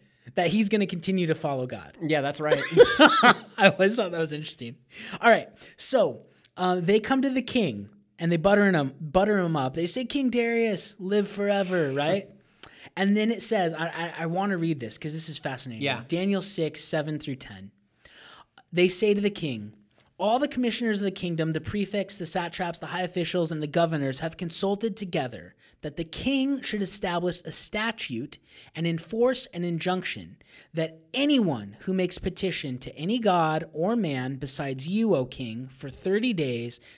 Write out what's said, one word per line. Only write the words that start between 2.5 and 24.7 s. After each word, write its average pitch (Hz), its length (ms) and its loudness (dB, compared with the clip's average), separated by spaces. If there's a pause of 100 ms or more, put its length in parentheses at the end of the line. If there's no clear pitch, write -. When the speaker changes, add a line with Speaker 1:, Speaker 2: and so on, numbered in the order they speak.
Speaker 1:
<laughs> - 60 -6 (840)
I 196 120 8
always 202 280 4
thought 190 160 -2
that 165 60 -4
was 160 120 0
interesting. 147 460 -10 (420)
All 233 100 6
right, 196 200 6 (260)
so, 180 460 0 (340)
uh, 180 240 0
they 202 220 4
come 269 200 0
to 269 80 2
the 254 120 0
king 139 480 -2 (280)
and 170 140 0
they 170 60 4
butter 202 340 6
him, 139 300 2
butter 190 380 2
him 170 180 0
up. 131 160 -2
They 170 140 -2
say, 254 180 -4
"King 269 240 0
Darius, 233 720 0
live 196 280 0
forever," 190 640 0
right? 160 380 0 (320)
Speaker 2:
<laughs> - 340 -20
Speaker 1:
And 196 220 4
then 214 120 2
it 220 140 -2
says, 180 300 0
I, 160 140 -4
I, 165 320 -6
I 165 80 -4
wanna 190 300 0
read 165 220 0
this 113 180 -8
'cause 156 140 -8
this 160 160 -8
is 151 100 -10
fascinating. 127 460 -8
Speaker 2:
Yeah. 123 240 -2
Speaker 1:
Daniel 190 340 0
six, 160 400 -4
seven 151 380 -4
through 143 160 -8
ten. 98 360 -16 (1000)
They 180 160 4
say 208 260 4
to 202 80 2
the 202 80 2
king, 117 440 -6 (460)
"All 214 200 2
the 294 80 2
commissioners 233 520 0
of 202 60 -2
the 190 60 0
kingdom, 165 420 -2
the 156 80 -4
prefects, 202 560 -4
the 175 80 -8
satraps, 170 540 -6
the 156 80 -12
high 180 160 -6
officials, 175 480 -2
and 156 100 -4
the 151 60 -4
governors 147 520 0
have 160 180 -6
consulted 202 600 -2